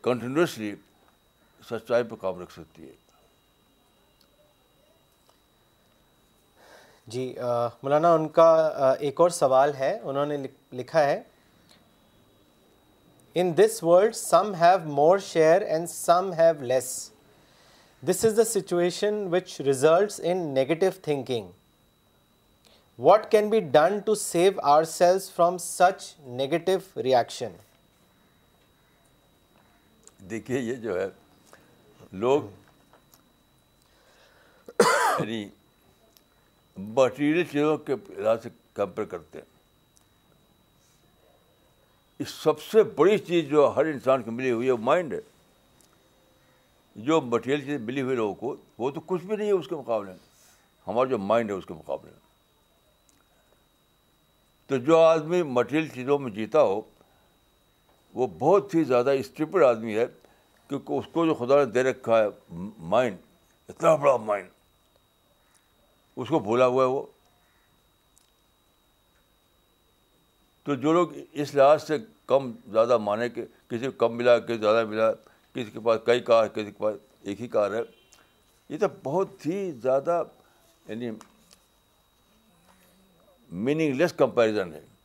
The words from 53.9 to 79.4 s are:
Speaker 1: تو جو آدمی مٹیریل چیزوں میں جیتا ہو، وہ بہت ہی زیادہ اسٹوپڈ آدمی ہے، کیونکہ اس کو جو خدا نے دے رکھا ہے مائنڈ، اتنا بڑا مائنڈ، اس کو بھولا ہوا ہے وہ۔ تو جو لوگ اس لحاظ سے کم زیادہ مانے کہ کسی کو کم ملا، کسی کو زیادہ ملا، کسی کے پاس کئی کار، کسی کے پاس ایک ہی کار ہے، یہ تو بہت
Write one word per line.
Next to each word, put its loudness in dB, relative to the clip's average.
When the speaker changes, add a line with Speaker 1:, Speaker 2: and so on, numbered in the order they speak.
Speaker 1:
تو -2
جو 4
آدمی 4
مٹیریل 0
چیزوں -2
میں -8
جیتا 0
ہو، 2
وہ -2
بہت 2
ہی 2
زیادہ 2
اسٹوپڈ 0
آدمی 2
ہے، 2
کیونکہ -8
اس -4
کو 0
جو 2
خدا 2
نے 4
دے 0
رکھا 2
ہے 2
مائنڈ، 0
اتنا 2
بڑا 2
مائنڈ، -6
اس -10
کو 0
بھولا 2
ہوا 2
ہے 2
وہ۔ -4
تو -4
جو 0
لوگ 2
اس -8
لحاظ 4
سے -4
کم 0
زیادہ 2
مانے -2
کہ -12
کسی -8
کو -6
کم -2
ملا، 4
کسی -4
کو -6
زیادہ 2
ملا، 0
کسی -10
کے -14
پاس 0
کئی 2
کار، 2
کسی -8
کے -18
پاس -4
ایک -10
ہی -12
کار -2
ہے، -4
یہ -10
تو -2
بہت -6